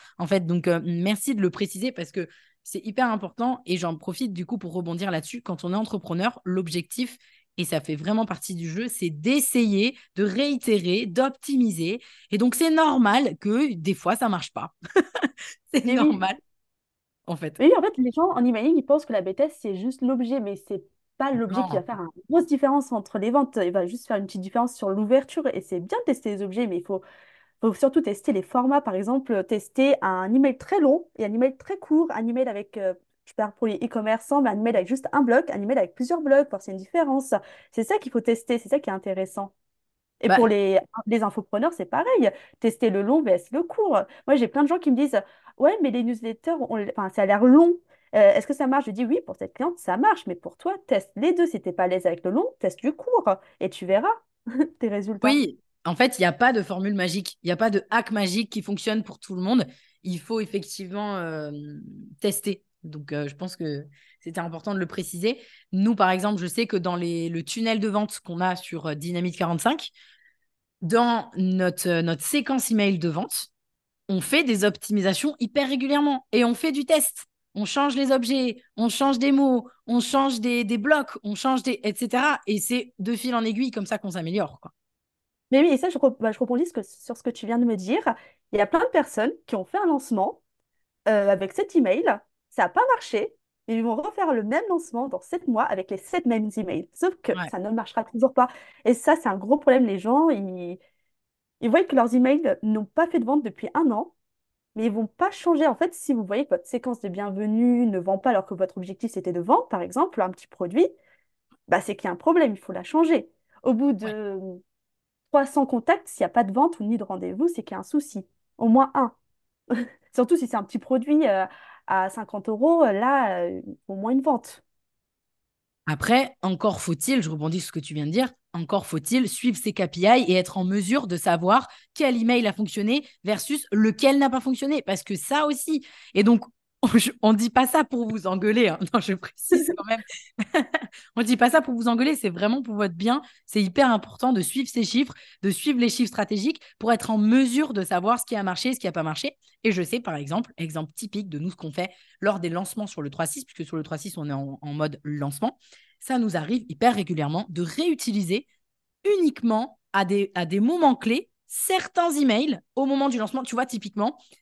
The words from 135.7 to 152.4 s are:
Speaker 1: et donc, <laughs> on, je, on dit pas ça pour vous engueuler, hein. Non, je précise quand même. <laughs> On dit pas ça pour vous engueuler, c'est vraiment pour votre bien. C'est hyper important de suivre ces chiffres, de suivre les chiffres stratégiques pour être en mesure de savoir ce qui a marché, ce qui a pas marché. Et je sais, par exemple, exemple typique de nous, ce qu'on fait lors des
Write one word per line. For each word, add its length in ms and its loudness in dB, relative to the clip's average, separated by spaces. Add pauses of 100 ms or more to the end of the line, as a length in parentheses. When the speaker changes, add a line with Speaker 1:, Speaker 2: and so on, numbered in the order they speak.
Speaker 1:
et 100 4
donc, 200 6 (200)
<laughs> 200 -12
on, 60 2
je, 220 4 (100)
on 120 6
dit 160 2
pas 160 4
ça 180 2
pour 240 -4
vous 200 -4
engueuler, 400 2
hein. 100 0 (160)
Non, 60 4
je 140 -2
précise 640 0
quand 100 -10
même. 160 -2 (360)
<laughs> 300 0 (480)
On 80 0
dit 140 2
pas 120 6
ça 120 6
pour 120 -4
vous 140 -2
engueuler, 280 2
c'est 140 -4
vraiment 320 0
pour 140 -8
votre 180 -2
bien. 300 -2 (240)
C'est 160 0
hyper 260 4
important 420 0
de 100 2
suivre 280 -4
ces 140 -2
chiffres, 300 0 (280)
de 80 0
suivre 300 -2
les 100 4
chiffres 200 0
stratégiques 520 -4 (160)
pour 140 0
être 180 0
en 80 2
mesure 560 2
de 80 -2
savoir 380 0
ce 60 -6
qui 100 -6
a 80 -4
marché, 300 -2
ce 60 -8
qui 80 -6
a 40 -4
pas 100 -4
marché. 360 -6 (260)
Et 80 2
je 100 0
sais, 180 -4
par 160 -8
exemple, 420 -6
exemple 360 -8
typique 360 -10
de 100 -8
nous, 100 -6
ce 60 -14
qu'on 160 -12
fait 180 -6 (320)
lors 180 0
des 100 -4